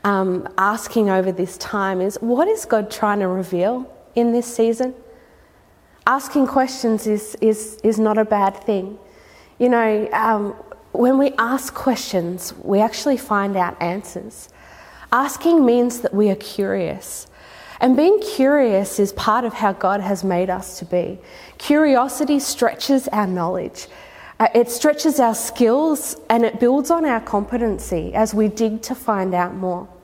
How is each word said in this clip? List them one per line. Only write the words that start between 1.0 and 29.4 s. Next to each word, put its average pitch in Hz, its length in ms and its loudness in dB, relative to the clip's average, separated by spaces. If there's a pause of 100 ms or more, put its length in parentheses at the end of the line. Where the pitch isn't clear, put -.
over 190 240 0
this 180 240 -6
time 190 420 -4
is, 196 220 -2
what 247 260 0
is 440 160 -2
God 214 260 -2
trying 208 300 -2
to 190 80 0
reveal 185 680 -2 (220)
in 233 160 2
this 240 140 0
season? 233 500 -2 (1080)
Asking 269 420 2
questions 240 600 0
is, 214 340 -4
is, 214 420 0
is 220 160 2
not 214 180 2
a 220 60 2
bad 202 320 2
thing. 196 420 -4 (600)
You 247 80 4
know, 220 460 2
um, 214 380 0 (420)
when 254 240 4
we 277 220 2
ask 254 340 -2
questions, 180 800 -4 (100)
we 202 160 2
actually 226 380 0
find 202 400 -2
out 175 240 -2
answers. 190 680 -8 (640)
Asking 285 540 2
means 240 340 2
that - 140 -4
we 208 160 2
are 196 60 0
curious. 196 920 -6 (540)
And 254 160 4
being 381 240 4
curious 254 760 2
is 196 140 2
part 226 320 0
of 226 80 -4
how 202 220 0
God 196 260 0
has 190 240 -4
made 185 260 0
us 185 300 -8
to 170 60 -12
be. 180 340 -4 (380)
Curiosity 285 800 2
stretches - 720 0
our 208 180 0
knowledge. 180 600 -4 (520)
Uh, 220 140 4
it 233 160 4
stretches 294 500 2
our 233 140 4
skills 262 840 0 (140)
and 233 160 4
it - 140 -4
builds 269 320 2
on 339 140 2
our 240 140 0
competency 202 960 -4
as 214 220 0
we 214 120 2
dig 220 360 -2
to 254 100 -8
find 190 400 -2
out 180 220 -2